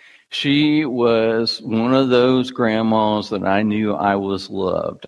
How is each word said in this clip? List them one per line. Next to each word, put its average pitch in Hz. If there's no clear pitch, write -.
She 151
was 113
one 113
of 131
those 127
grandmas 110
that 95
I 98
knew 107
I 101
was 98
loved. 92